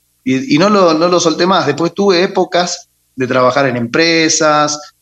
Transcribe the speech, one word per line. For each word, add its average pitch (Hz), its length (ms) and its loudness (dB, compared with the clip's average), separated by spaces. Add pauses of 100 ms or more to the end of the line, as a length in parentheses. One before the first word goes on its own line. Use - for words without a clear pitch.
(240)
y, 131 320 -2
y - 20 2
no 190 120 2
lo, 185 240 4
no 165 160 0
lo 180 100 2
solté 170 260 0
más. 180 200 0
Después 160 280 -2
tuve 190 300 0
épocas 180 640 -4 (280)
de 127 120 -4
trabajar 127 400 0
en 123 80 -4
empresas, 156 1040 0 (220)